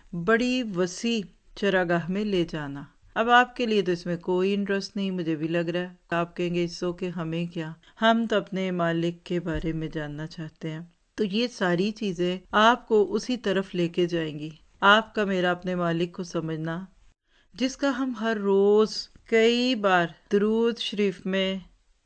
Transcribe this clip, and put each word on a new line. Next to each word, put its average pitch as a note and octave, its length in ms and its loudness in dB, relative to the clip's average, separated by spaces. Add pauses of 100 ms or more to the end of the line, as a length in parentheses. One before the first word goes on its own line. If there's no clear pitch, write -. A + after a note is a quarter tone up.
(140)
बड़ी A3+ 480 2
वसी G3+ 600 -2 (320)
चरागाह F3 520 0
में G3 160 -2
ले F#3+ 200 0
जाना। D3 500 -10 (220)
अब A3+ 140 2
आपके B3 360 4
लिए G#3+ 160 2
तो F3 100 0
इसमें F3 260 -4
कोई F#3 340 0
interest G3 440 -4
नहीं, G3 140 -2
मुझे E3 260 -2
भी D#3 120 -4
लग E3+ 200 0
रहा F3 140 -2
है। F3+ 160 -10 (140)
आप E3+ 240 -2
कहेंगे, F3 280 0
"इसो F3 280 -4
के F3+ 160 -6
हमें E3+ 400 -4
क्या, D#3+ 280 -8 (240)
हम A3+ 260 4
तो A3 100 0
अपने F#3+ 340 -2
मालिक E3+ 520 0
के F3 180 -4
बारे D#3+ 320 -4
में D#3+ 180 -4
जानना D3+ 360 -8
चाहते E3 420 -10
हैं।" D#3+ 260 -12 (220)
तो G#3+ 80 -2
ये A3 240 0
सारी F#3+ 420 0
चीज़ें F3+ 500 -4 (140)
आपको A3 500 4
उसी A3 320 -2
तरफ F#3+ 380 -2
लेके F3 320 0
जाएंगी। D#3 460 -4 (300)
आपका G#3+ 420 4
मेरा F#3 260 2
अपने F3+ 240 -2
मालिक F3 400 -2
को F#3 100 -8
समझना, E3 640 -6 (680)
जिसका C4 340 -2
हम B3+ 240 -2
हर A3 240 -2
रोज़ G3+ 720 4 (200)
कई A#3+ 460 4
बार F#3 400 2 (160)
दुरूद A3 460 2
शरीफ G3 500 -2
में F#3+ 380 -2 (420)